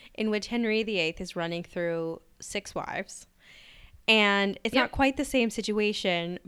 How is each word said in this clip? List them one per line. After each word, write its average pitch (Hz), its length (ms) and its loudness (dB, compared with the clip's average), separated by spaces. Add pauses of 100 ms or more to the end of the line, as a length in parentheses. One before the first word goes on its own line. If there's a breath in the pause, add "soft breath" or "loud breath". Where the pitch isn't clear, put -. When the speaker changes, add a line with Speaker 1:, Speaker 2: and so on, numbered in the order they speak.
(160 loud breath)
Speaker 1:
in 214 160 0
which 208 160 -2
Henry 226 340 2
the 214 160 -2
eighth 165 240 0
is 185 140 -10
running 170 260 -2
through 165 580 -4 (200)
six - 340 -10
wives. - 540 -8 (800 loud breath)
And 202 560 4
it's 220 100 -2
Speaker 2:
Yep. 247 120 4
Speaker 1:
not - 60 -6
quite 269 260 2
the 294 80 0
same 233 260 2
situation, 208 960 -2